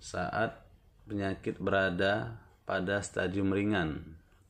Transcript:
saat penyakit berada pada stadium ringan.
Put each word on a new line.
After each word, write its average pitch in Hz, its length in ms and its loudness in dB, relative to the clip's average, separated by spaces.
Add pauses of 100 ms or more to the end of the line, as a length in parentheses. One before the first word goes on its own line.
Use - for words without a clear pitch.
saat - 640 -4 (400)
penyakit 98 560 -2
berada 98 800 2 (240)
pada 95 400 0
stadium 95 480 0
ringan. 85 640 0 (340)